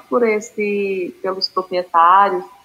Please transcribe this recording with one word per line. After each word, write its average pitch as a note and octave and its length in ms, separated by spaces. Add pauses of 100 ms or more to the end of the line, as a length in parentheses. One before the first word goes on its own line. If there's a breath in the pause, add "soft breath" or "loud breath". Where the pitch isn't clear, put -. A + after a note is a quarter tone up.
por B3 140
esse, G3+ 1000
pelos F#3+ 260
proprietários, F#3 960 (200)